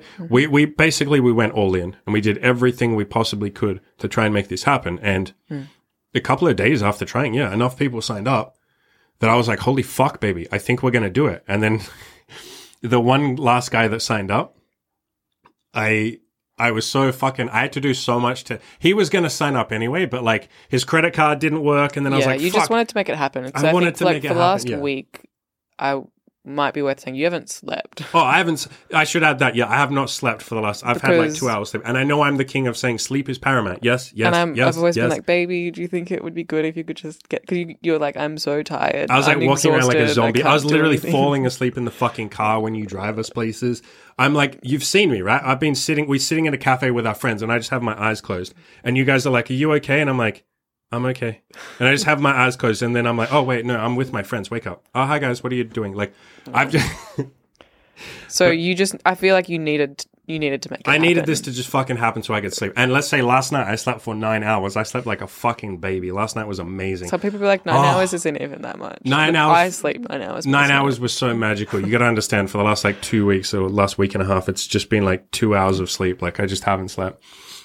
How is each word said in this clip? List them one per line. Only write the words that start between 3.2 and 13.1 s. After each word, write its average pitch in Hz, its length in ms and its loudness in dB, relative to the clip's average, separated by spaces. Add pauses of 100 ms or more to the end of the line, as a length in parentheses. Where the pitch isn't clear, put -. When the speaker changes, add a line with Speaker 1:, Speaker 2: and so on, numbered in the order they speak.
Speaker 2:
could 101 320 -4 (160)
to - 100 -6
try 110 180 0
and 107 80 2
make 101 140 0
this - 160 -6
happen. 107 380 -2
And 95 320 -2 (160)
Speaker 1:
Mm. 143 160 -8 (480)
Speaker 2:
a 127 80 -2
couple 139 260 0
of 135 80 4
days 104 280 2
after 101 200 -2
trying, 120 300 -4
yeah, 120 180 -2
enough 123 280 0
people 123 220 -2
signed 107 260 -6
up 127 300 -2 (640)
that 113 100 4
I 117 40 6
was 120 120 2
like, 104 140 0
"Holy 131 220 2
fuck, - 360 0
baby, 87 320 -2
I 101 80 -2
think 123 240 0
we're 131 80 2
gonna 113 180 -4
do 104 160 2
it." 87 220 -4
And 101 160 0
then 107 180 2 (520)
<laughs> - 500 -20
the 120 160 2
one 131 380 2